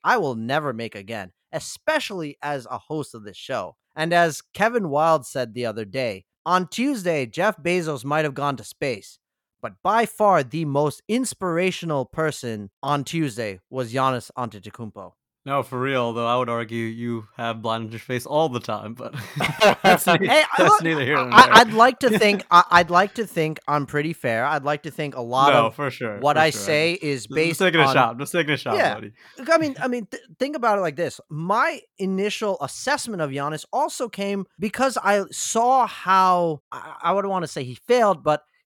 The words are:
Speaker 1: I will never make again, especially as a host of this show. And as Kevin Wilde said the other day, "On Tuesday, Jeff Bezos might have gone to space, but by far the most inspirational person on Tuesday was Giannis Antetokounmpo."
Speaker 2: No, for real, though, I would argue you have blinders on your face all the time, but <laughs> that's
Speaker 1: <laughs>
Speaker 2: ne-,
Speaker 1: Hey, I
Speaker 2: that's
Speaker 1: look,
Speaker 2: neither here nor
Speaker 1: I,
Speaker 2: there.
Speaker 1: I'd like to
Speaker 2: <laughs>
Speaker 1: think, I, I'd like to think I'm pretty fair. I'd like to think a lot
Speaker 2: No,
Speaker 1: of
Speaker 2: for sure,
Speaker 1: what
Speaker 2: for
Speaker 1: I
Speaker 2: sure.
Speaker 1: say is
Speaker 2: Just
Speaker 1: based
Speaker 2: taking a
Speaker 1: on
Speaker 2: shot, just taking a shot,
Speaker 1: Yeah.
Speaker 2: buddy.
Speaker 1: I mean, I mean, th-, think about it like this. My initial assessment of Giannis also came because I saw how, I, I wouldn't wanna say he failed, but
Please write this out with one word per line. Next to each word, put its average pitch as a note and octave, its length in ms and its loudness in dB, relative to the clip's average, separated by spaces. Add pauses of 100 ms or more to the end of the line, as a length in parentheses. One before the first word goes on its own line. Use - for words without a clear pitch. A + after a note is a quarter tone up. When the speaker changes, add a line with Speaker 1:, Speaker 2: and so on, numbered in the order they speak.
Speaker 1:
I A3+ 140 2
will C#3 180 -2
never C3+ 360 -2
make A2+ 220 -10
again, G2 380 -12 (200)
especially F3 920 -6
as C#3 260 -6
a B2 80 -6
host D3+ 380 -8
of A2 80 -16
this G2+ 140 -18
show. G#2 380 -8 (200)
And E3 180 -2
as E3+ 280 2 (120)
Kevin A3 340 -2
Wilde D3+ 380 2
said B2 280 -8
the A#2+ 120 -6
other A2 180 -6
day, G2+ 400 -6 (220)
"On F3+ 220 2
Tuesday, F#3 580 -2
Jeff F3+ 320 -2
Bezos D#3 480 -2
might D3+ 180 0
have C#3 120 -4
gone C#3 200 -4
to A2+ 80 -14
space, - 560 -8 (420)
but A2 120 -10 (100)
by G#3+ 220 2
far G3 360 2
the D3+ 220 -6
most C#3+ 460 -2
inspirational F3 960 -2
person A#2 640 -6 (120)
on C#3+ 220 -2
Tuesday A#2 560 -4 (100)
was B2 220 -6
Giannis C3 460 -2
Antetokounmpo." G#2 760 -12 (320)
Speaker 2:
No, C#3 180 0
for B2 160 -8
real, B2+ 320 0
though, A#2 160 -2
I B2 80 2
would B2+ 140 0
argue A#2 360 -4
you A#2 400 -6 (120)
have A#2 240 -6
blinders A2+ 260 -4
on A2 60 -14
your A2+ 60 -12
face B2 260 -6
all D3+ 240 0
the A#2+ 100 -4
time, G#2+ 340 -8
but A#2 220 -12 (220)
<laughs> F3+ 440 2
that's F#3 240 4
Speaker 1:
<laughs> - 0 -
Speaker 2:
ne-, F3 220 2
Speaker 1:
Hey, D4+ 160 4
I - 40 -2 (100)
Speaker 2:
that's D#4+ 120 4
Speaker 1:
look, G#4 140 4
Speaker 2:
neither D#3+ 180 -2
here C#3+ 140 0
nor B2 180 -2
Speaker 1:
I, B3+ 120 10
Speaker 2:
there. B2+ 100 6
Speaker 1:
I'd A3 180 8
like A#3+ 280 6
to B3+ 80 4
Speaker 2:
<laughs> G#3+ 100 2
Speaker 1:
think, G3+ 320 4
I, F3 180 8
I'd F3 220 6
like F#3+ 240 4
to A3 100 -4
think D#3 400 -2
I'm D3 200 0
pretty D3 260 -2
fair. A#2+ 340 -2
I'd C#3+ 200 -2
like D3 180 -2
to D3+ 80 -10
think C#3+ 240 -8
a B2+ 60 -6
lot B2+ 320 4
Speaker 2:
No, A2+ 140 6
Speaker 1:
of A2 80 -6
Speaker 2:
for C#3+ 140 -4
sure, G#2+ 300 -6
Speaker 1:
what C#3+ 160 2
Speaker 2:
for D#3 60 6
Speaker 1:
I D#3+ 80 4
Speaker 2:
sure. A#2+ 100 -4
Speaker 1:
say D#3 420 0
is C#3 220 -4
Speaker 2:
Just C3 120 -12
Speaker 1:
based D#3+ 240 0
Speaker 2:
taking F3 200 4
a D3+ 60 6
Speaker 1:
on C3+ 100 4
Speaker 2:
shot, A#2+ 240 4
just C#3 140 -8
taking D#3 200 0
a D#3+ 40 0
shot, - 180 -4
Speaker 1:
Yeah. D#3+ 200 0
Speaker 2:
buddy. A2 180 -14 (360)
Speaker 1:
I E4 80 6
mean, D4+ 240 -2
I C4 60 -2
mean, B3 200 -6
th-, - 140 -18 (160)
think C#4+ 200 -4
about A3+ 200 2
it G3 40 -2
like D#3 160 -2
this. D#3+ 320 -4
My G#3+ 500 0 (180)
initial G3 600 -2
assessment A3 640 -6
of C#3+ 100 -4
Giannis C#3+ 400 -6
also C4+ 380 -4
came G3+ 360 -6 (140)
because - 420 -2
I G3+ 300 2
saw A#3+ 560 2
how, F3+ 760 2 (100)
I, C#3+ 300 -14
I E3 120 0
wouldn't G3 180 0
wanna F3 160 -2
say D3 160 -8
he B2 120 -10
failed, G#3+ 480 2
but D3+ 200 2 (220)